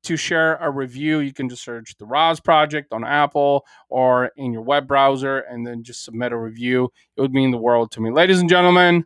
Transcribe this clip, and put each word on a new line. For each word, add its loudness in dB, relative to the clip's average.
to -6
share 0
a -4
review. -4
You -6
can -8
just -14
search -14
The -20
Roz 0
Project 0
on -8
Apple 0
or 2
in -6
your -10
web 0
browser 2
and -12
then -12
just -18
submit -8
a -6
review. -4
It -6
would -2
mean 2
the -2
world 2
to -12
me. -2
Ladies 4
and 0
gentlemen 4